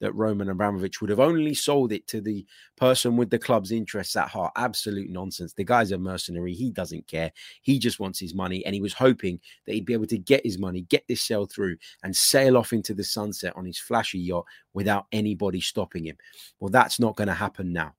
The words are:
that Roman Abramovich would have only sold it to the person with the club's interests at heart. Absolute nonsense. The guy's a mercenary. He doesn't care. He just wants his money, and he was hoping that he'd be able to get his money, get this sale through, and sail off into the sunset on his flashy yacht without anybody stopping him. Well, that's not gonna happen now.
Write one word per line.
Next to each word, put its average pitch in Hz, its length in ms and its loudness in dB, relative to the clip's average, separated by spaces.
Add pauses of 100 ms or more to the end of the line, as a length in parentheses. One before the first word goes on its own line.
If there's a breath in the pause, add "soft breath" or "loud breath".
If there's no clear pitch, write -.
that 104 100 -2
Roman 104 380 -2
Abramovich 95 500 -2
would 104 100 -2
have 104 120 4
only 151 320 4
sold 135 400 2
it - 140 -6
to 113 120 -6
the 101 260 -4 (300 soft breath)
person 127 400 4
with 120 140 4
the 117 100 2
club's 107 320 0
interests 107 460 -4
at 76 100 2
heart. 92 300 -4
Absolute 104 520 -4
nonsense. 90 440 -8
The 101 100 -4
guy's 110 300 4
a 92 40 -2
mercenary. 90 560 -6
He 117 180 -4
doesn't 87 360 -8
care. 80 240 -4 (300 loud breath)
He 135 180 4
just 117 220 0
wants 95 180 -6
his 87 160 -8
money, 92 300 -4
and 98 100 -2
he 98 60 -2
was 101 100 -2
hoping 110 480 2 (260 loud breath)
that 104 100 -4
he'd 104 100 -4
be 120 80 -2
able 110 140 0
to 113 100 -2
get 131 260 4
his 95 160 -4
money, 92 220 -4
get - 260 0
this 117 140 -2
sale 104 240 0
through, 92 320 -4 (260 loud breath)
and 95 100 -6
sail 135 440 6
off 120 160 2
into 107 200 -2
the 95 120 -4
sunset 104 500 -4
on 92 80 -10
his 90 160 -8
flashy 110 400 -2
yacht 87 240 -2 (300 loud breath)
without 101 400 0
anybody 101 480 0
stopping 90 420 -4
him. 78 140 -10 (420 loud breath)
Well, 101 100 -4
that's 123 300 4
not 113 160 2
gonna 101 180 0
happen 92 380 -4
now. 80 280 -4